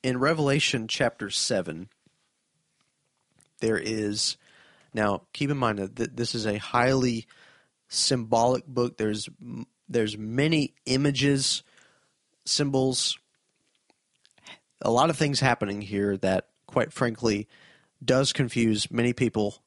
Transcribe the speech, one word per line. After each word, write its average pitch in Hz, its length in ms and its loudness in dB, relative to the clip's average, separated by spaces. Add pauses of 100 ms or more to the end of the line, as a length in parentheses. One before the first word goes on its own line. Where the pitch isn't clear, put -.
In 127 160 0
Revelation 139 680 2
chapter 107 440 -2
seven, 87 580 -2 (1700)
there 113 160 0
is, 107 600 -2 (560)
now 107 300 0 (100)
keep 143 160 -2
in 143 80 -2
mind 110 220 0
that 98 160 -6
th-, 113 180 -4
this 117 200 -4
is 110 120 -4
a 104 120 -2
highly 123 680 0 (600)
symbolic 120 800 2
book. 123 320 -2
There's 107 300 -2 (140)
m-, 120 260 -12 (220)
there's 107 280 0
many 139 580 0 (100)
images, 139 760 2 (840)
symbols, 131 720 0 (1600)
a 113 100 0
lot 135 180 4
of 151 80 -2
things 143 220 0
happening 104 420 0
here 101 360 -2
that, 92 320 0 (180)
quite - 260 -2
frankly, 110 540 -2 (560)
does 131 280 4
confuse 113 600 0
many 120 200 2
people 107 560 -2